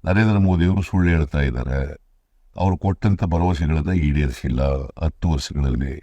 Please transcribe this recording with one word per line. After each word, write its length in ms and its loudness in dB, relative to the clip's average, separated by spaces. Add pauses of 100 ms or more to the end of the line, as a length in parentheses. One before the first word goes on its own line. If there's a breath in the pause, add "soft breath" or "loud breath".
ನರೇಂದ್ರ 320 4
ಮೋದಿಯವರು 440 4
ಸುಳ್ಳು 300 2
ಹೇಳ್ತಾ 300 0
ಇದ್ದಾರೆ, 560 -4 (600)
ಅವ್ರು 200 0
ಕೊಟ್ಟಂಥ 460 0
ಭರವಸೆಗಳನ್ನ 680 0
ಈಡೇರಿಸಿಲ್ಲ 680 0 (160)
ಹತ್ತು 520 -4
ವರ್ಷಗಳಲ್ಲಿ. 720 -2